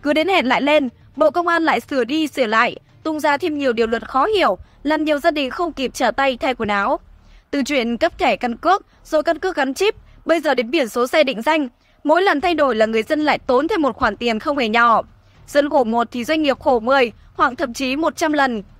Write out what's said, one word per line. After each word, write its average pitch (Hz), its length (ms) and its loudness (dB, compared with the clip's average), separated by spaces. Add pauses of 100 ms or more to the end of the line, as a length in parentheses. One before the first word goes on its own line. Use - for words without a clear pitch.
Cứ 294 100 0
đến 311 160 2
hẹn 339 180 2
lại 247 160 2
lên, 285 260 2 (280)
Bộ 302 140 4
Công 349 180 -2
an 339 140 0
lại 233 180 0
sửa 262 240 -4
đi 302 220 -2
sửa 254 200 -2
lại, 220 300 0 (260)
tung 311 180 -6
ra 285 160 2
thêm 302 220 -4
nhiều 269 140 0
điều 226 140 0
luật 226 220 -4
khó 269 180 0
hiểu, 320 320 0 (240)
làm 311 220 0
nhiều 302 140 0
gia 339 120 2
đình 285 200 -4
không 349 220 -4
kịp 254 220 -4
trở 277 160 0
tay 269 260 0
thay 262 180 -2
quần 226 140 -4
áo. 208 320 -2 (500)
Từ 277 120 -2
chuyện 240 340 -2
cấp 339 220 -2
thẻ 269 180 2
căn 240 200 -4
cước, 370 300 0 (180)
rồi 311 180 0
căn 320 160 0
cước 370 180 -4
gắn 269 180 -2
chip, 415 200 0 (300)
bây 320 160 2
giờ 285 140 0
đến 247 160 -2
biển 285 180 0
số 240 180 -2
xe 311 180 2
định 233 180 -4
danh. 302 260 0 (360)
Mỗi 320 180 4
lần 339 180 2
thay 349 140 0
đổi 277 220 0
là 220 100 4
người 220 160 0
dân 302 180 -2
lại 294 180 0
tốn 277 300 0
thêm 403 140 0
một 254 140 0
khoản 214 200 -2
tiền 233 220 -2
không 294 200 -4
hề 233 100 0
nhỏ. 226 340 4 (440)
Dân 285 240 0
khổ 277 140 2
một 226 260 -2
thì 240 140 -8
doanh 311 180 -2
nghiệp 269 180 0
khổ 254 200 2
mười 240 320 2 (220)
hoặc 285 240 0
thậm 254 160 -6
chí 269 220 -4
một 311 200 -2
trăm 311 160 -2
lần. 254 300 0 (180)